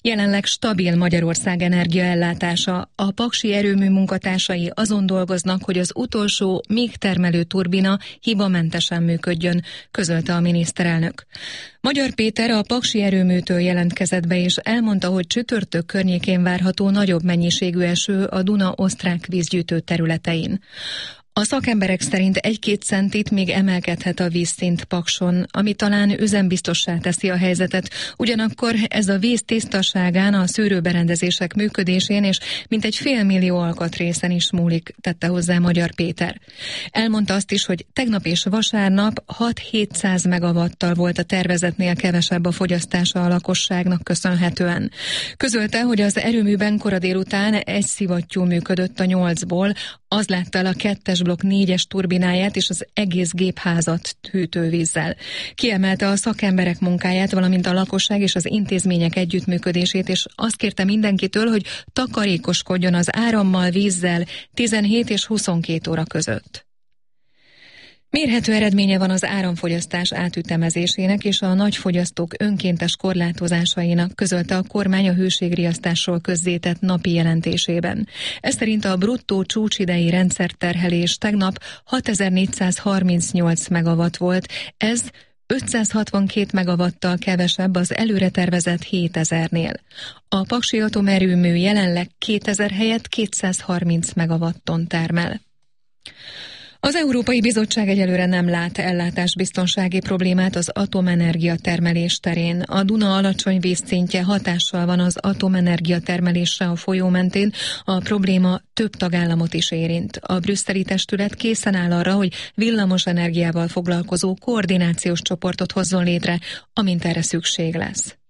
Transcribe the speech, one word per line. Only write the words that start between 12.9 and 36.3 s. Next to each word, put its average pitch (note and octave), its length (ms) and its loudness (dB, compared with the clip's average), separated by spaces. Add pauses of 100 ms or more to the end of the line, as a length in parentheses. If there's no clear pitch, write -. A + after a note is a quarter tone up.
erőműtől F3+ 580 2
jelentkezett F3+ 680 0
be, F3+ 100 2
és F3+ 180 0
elmondta, G#3+ 540 0
hogy F#3 180 0
csütörtök G3+ 580 -2
környékén F#3 580 0
várható F#3 460 2
nagyobb F#3+ 340 2
mennyiségű F3 560 0
eső F3+ 440 0
a F#3 200 -2
Duna G3 320 2
osztrák F#3 500 -2
vízgyűjtő E3+ 540 -2
területein. E3 800 -2 (760)
A G3+ 60 2
szakemberek G#3+ 580 0
szerint F#3+ 360 2
egy-két G#3 460 -2
centit G3+ 480 0
még F#3+ 180 2
emelkedhet F3+ 680 0
a F3 100 0
vízszint F3 540 -2
Pakson, F3+ 680 0
ami G3+ 220 0
talán G3+ 480 2
üzembiztossá F#3 760 0
teszi F3+ 320 -2
a F3+ 80 0
helyzetet. F3+ 520 0 (280)
Ugyanakkor A3+ 580 0 (120)
ez G#3 200 0
a G3 100 2
víz A#3 280 0
tisztaságán, F#3+ 880 0
a F#3 140 2
szűrőberendezések F3 1040 0
működésén G3+ 720 0
és F#3+ 160 0 (300)
mintegy G#3+ 260 0
fél C4 280 0
millió F#3 340 2
alkatrészen E3+ 760 -2
is F3 200 0
múlik, E3+ 500 0
tette E3+ 260 -4
hozzá F3 300 0
Magyar E3+ 380 2
Péter. E3+ 440 -4 (500)